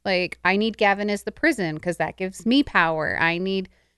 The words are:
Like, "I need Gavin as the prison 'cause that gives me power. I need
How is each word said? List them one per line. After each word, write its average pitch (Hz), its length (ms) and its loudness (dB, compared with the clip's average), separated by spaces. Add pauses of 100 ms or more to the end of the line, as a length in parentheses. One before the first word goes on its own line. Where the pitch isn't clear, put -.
Like, 180 400 -2
"I 185 140 2
need 214 200 -2
Gavin 202 320 2
as 202 140 -4
the 214 80 -8
prison 190 480 -2
'cause 175 180 -4
that 156 200 -4
gives 190 280 -8
me 262 180 4
power. 160 560 0
I 165 180 2
need 190 320 -4 (280)